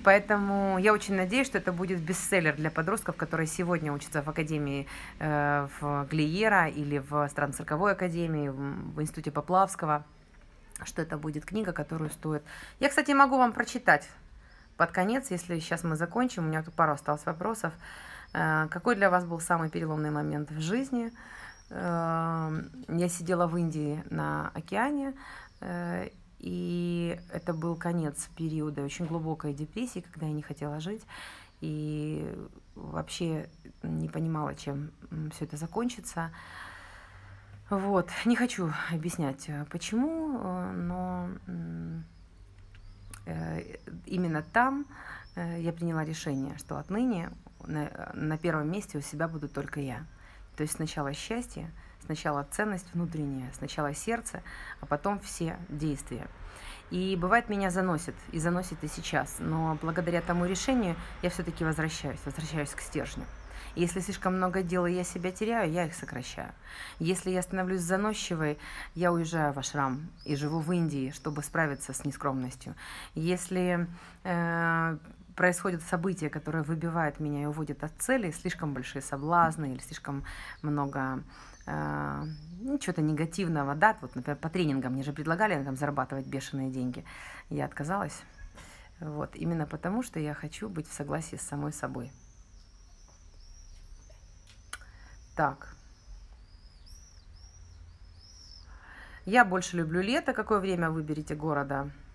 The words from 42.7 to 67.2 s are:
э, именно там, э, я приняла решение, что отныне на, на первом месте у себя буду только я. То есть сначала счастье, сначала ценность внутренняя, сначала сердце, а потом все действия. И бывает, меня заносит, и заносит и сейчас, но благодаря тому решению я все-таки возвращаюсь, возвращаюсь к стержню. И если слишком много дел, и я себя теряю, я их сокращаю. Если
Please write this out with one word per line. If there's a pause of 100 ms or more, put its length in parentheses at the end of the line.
э, (280)
именно (120)
там, (500)
э,
я
приняла
решение,
что
отныне (380)
на,
на
первом
месте
у
себя
буду
только
я. (520)
То
есть
сначала
счастье, (360)
сначала
ценность
внутренняя,
сначала
сердце, (400)
а
потом
все (120)
действия. (600)
И
бывает,
меня
заносит, (160)
и
заносит
и
сейчас,
но
благодаря
тому
решению (260)
я
все-таки
возвращаюсь,
возвращаюсь
к
стержню. (520)
И
если
слишком
много
дел,
и
я
себя
теряю,
я
их
сокращаю. (480)
Если